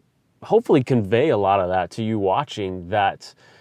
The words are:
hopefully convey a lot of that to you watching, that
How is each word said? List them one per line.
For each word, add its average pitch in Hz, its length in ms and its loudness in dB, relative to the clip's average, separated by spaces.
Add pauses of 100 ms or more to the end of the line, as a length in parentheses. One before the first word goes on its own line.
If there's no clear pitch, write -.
(440)
hopefully 202 400 2
convey 117 460 2
a 123 80 2
lot 98 220 2
of 90 100 -2
that 90 220 -2
to 117 120 -8
you 110 160 -2
watching, 95 680 -4
that 98 440 -2 (280)